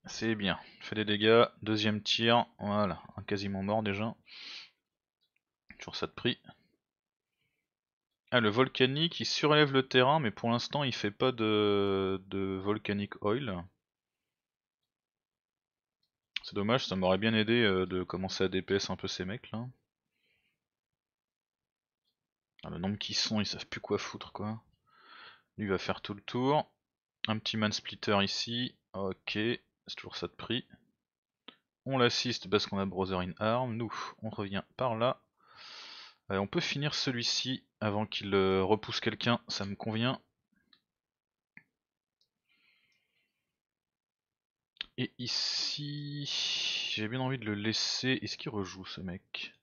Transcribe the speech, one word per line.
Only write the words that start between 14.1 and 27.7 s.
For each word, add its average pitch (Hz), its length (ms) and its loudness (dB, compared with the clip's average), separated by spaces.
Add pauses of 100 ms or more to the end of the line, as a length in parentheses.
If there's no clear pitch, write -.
C'est - 140 -10
dommage, 107 300 0
ça - 80 -4
m'aurait 92 220 4
bien 110 160 2
aidé, 113 300 4
euh, 95 240 2
de 90 180 -4
commencer 95 400 -2
à 95 40 2
D 95 120 0
P 92 140 -2
S 98 160 0
un 95 60 -2
peu 95 120 -8
ces - 160 -6
mecs 95 260 -10
là. 117 160 -8 (3000)
Ah, 80 40 -10
le 80 80 -10
nombre 95 220 -4
qu'ils - 180 -6
sont, 107 240 0
ils 101 60 0
savent - 200 -8
plus - 140 -10
quoi - 160 -2
foutre - 360 -8
quoi. 107 300 -8 (920)
Lui 104 120 -4
va 95 100 4
faire - 240 -4
tout - 100 -8
le 104 80 -8
tour. 131 500 0 (580)
Un 110 100 0
petit - 180 -6
man 107 160 2